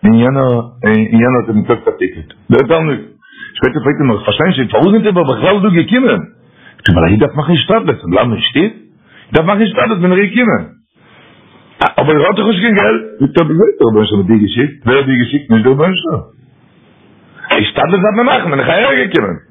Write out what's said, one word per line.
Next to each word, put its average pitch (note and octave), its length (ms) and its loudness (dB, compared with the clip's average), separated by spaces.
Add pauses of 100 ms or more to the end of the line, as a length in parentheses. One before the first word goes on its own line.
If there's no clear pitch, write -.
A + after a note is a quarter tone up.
און G#2+ 100 4
יענער, B2 480 2 (240)
אה, G#2+ 60 2 (300)
יענער B2 200 2
האט A2 80 -6
אים G#2+ 120 0
געקויפט A#2 260 -2
א G#2+ 120 0
טיקעט. F2+ 300 -8 (220)
דער A#2+ 100 4
האט D#3 100 0
אויך D#3+ 180 0
נישט. A#2+ 160 -6 (500)
שפעטער C3 280 -2
פרעגט D3 180 0
ער C#3 60 2
מיך, A2 180 0
"פארשטיינט D3 300 0
זיי, B2+ 120 -2
פון A2 120 0
וואו F3+ 120 4
זענט A3 120 2
די G#3+ 60 0
אבער, F3 160 0
פון B2+ 180 -2
וואו F#3+ 180 0
זענט G3 120 0
די E3+ 100 2
געקומען?" G3+ 380 0 (580)
איך - 80 -6
זאג, E2 100 2
"אבער E2+ 140 2
איך G#2 80 2
דארף C3+ 160 0
מאכן D3+ 200 0
שטאטלעס, F3 460 -2
פון E2+ 120 -6
וואו - 120 2
זענט A2 140 -2
די - 80 -4
שטייט?" F#3+ 260 -2
"איך - 600 -20
דארף D#3+ 120 2
מאכן G#3 260 0
שטאטלעס, A3+ 280 -2
ווען F3+ 120 2
ער F#3 120 2
געקומען." G3 400 0 (1200)
"אה, G#3 60 0 (120)
אבער D3 200 2
ער C#3+ 80 2
האט G3+ 100 0
דאך A3 120 -2
נישט F#3 140 0
קיין A3+ 160 2
געלט." A3 240 0 (180)
איך C#3 160 2
האב E3 120 2
געזאגט, F3 320 2
"אבער G#2+ 220 2
איך F#2+ 80 -2
האב G2+ 80 0
נישט F2+ 100 -2
דיך A2 140 4
געשיקט." B2+ 320 -2 (100)
"ווער B2+ 120 2
האט C3+ 80 0
דיך C3 160 0
געשיקט? B2+ 300 -4
נישט A2 140 2
דו, C3 100 4
מענטש?" F3+ 280 0 (1500)
"איך - 160 -2
שטאטלעס, F3 360 -2
וואס G#3 120 0
מיר A#3 80 0
מאכן, B3+ 240 0
ווען C#3 120 -2
איך B2 100 -2
אהער A3+ 300 0
געקומען." E3+ 380 -2 (140)